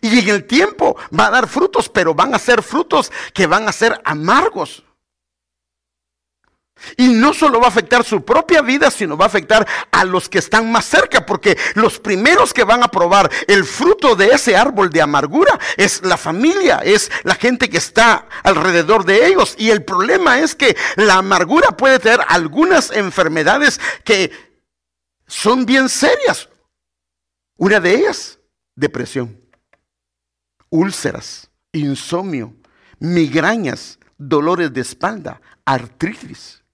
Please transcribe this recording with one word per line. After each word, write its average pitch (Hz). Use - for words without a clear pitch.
Y 233
en 196
el 208
tiempo 330
va 220
a -
dar 226
frutos, -
pero 180
van 214
a 202
ser 240
frutos 302
que 190
van 202
a 190
ser -
amargos. 180
Y 254
no 240
solo 262
va 247
a -
afectar 233
su 202
propia 320
vida, 254
sino 156
va 180
a -
afectar 208
a -
los 185
que 190
están 226
más 226
cerca, -
porque -
los 214
primeros 240
que 240
van 226
a 240
probar 180
el 196
fruto 285
de 196
ese 247
árbol 208
de 160
amargura 147
es 190
la 180
familia, 247
es 202
la 185
gente 247
que 160
está -
alrededor 180
de 202
ellos. 370
Y 220
el 208
problema 254
es 311
que -
la 202
amargura 190
puede 269
traer 226
algunas 196
enfermedades 185
que 190
son 247
bien 269
serias. -
Una 202
de 180
ellas, -
depresión, 123
úlceras, -
insomnio, 147
migrañas, 165
dolores 156
de 127
espalda, 185
artritis. -